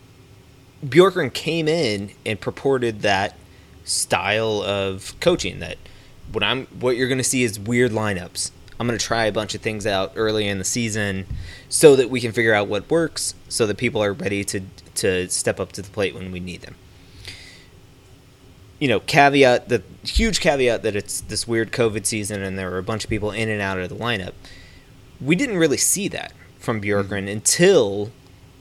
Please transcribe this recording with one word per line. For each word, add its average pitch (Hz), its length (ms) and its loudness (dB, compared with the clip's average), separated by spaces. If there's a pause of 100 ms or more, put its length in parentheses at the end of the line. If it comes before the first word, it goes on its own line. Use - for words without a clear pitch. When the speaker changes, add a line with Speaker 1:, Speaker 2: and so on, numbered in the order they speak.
(840)
Speaker 1:
Bjorkgren 165 480 4
came 160 340 -2
in 107 440 0 (140)
and 110 140 -4
purported 120 640 -2
that 101 360 0 (460)
style 104 800 -2
of 98 560 -4
coaching, 95 400 0
that 85 180 -10 (540)
what 101 120 -2
I'm, 120 220 -2 (140)
what 123 180 0
you're 127 100 0
gonna 131 160 0
see 127 200 0
is 104 160 -2
weird 120 320 2
lineups. 104 600 -4 (280)
I'm 117 80 -2
gonna 113 100 -2
try 113 280 -2
a 104 60 2
bunch 107 220 -4
of 104 80 -10
things 107 240 -4
out 95 300 0
early 107 320 0
in 101 100 -2
the 95 80 -6
season 104 640 -2 (420)
so 147 260 10
that 123 140 4
we 127 100 -2
can 113 120 -2
figure 113 220 2
out 104 140 2
what 101 220 -4
works, - 460 -2 (120)
so 113 200 0
that 101 100 -2
people 110 260 0
are 101 100 0
ready 101 320 -4
to, 101 160 -4 (340)
to 92 340 0
step - 300 -2
up 92 140 -6
to 101 80 -10
the 90 100 -14
plate 98 240 -2
when 92 160 -10
we 90 80 -8
need 90 220 -10
them. - 140 -18 (2000)
You 143 100 2
know, 104 100 2
caveat, 139 680 6
the 113 140 0 (200)
huge 220 360 0
caveat 127 440 2
that 104 120 0
it's - 260 -6
this - 260 -6
weird 117 240 0
covid 110 340 0
season 104 360 -4
and 95 160 -6
there 92 120 -6
were 92 80 -4
a 92 60 -4
bunch 110 220 -6
of - 40 -10
people 104 220 -2
in 110 180 -2
and 104 120 -2
out 95 180 -2
of 90 100 -4
the - 60 -10
lineup. 104 380 -4 (880)
We 147 140 4
didn't 226 220 0
really 147 200 4
see 190 320 0
that - 240 -10 (260)
from 110 220 -4
Bjorkgren 101 260 0 (180)
Speaker 2:
Mm-hmm. - 40 -6
Speaker 1:
until 107 840 4 (500)